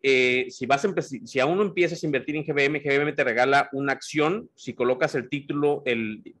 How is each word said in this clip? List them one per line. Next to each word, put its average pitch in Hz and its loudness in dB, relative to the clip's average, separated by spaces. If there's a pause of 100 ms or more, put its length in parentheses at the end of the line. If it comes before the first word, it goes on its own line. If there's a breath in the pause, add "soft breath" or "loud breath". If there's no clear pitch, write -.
eh, 127 4
si 127 -8
vas - 4
a - 2
empe-, 160 -2
si, 131 -10
si - -2
aún 156 2
no 214 2
empiezas 170 0
a - -6
invertir 147 -2
en 151 -4
G 156 -4
B 143 4
M, 143 0
G 147 -16
B 139 2
M 147 0
te 143 0
regala 127 2
una 151 -2
acción. 156 -2
Si - -12
colocas 127 0
el 117 -4
título, 147 -2
el, 113 -4